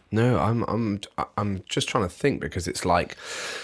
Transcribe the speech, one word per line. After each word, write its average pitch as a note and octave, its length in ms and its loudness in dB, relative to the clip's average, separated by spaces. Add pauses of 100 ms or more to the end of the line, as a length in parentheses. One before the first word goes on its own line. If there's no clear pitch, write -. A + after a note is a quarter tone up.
(120)
No, A2+ 260 4
I'm, G#2+ 300 2
I'm, G#2 320 0 (380)
I'm G2+ 320 -2
just - 180 -2
trying A#2+ 160 2
to F2+ 60 0
think - 320 0
because D#2+ 260 -4
it's - 160 -4
like, F2 320 2 (480)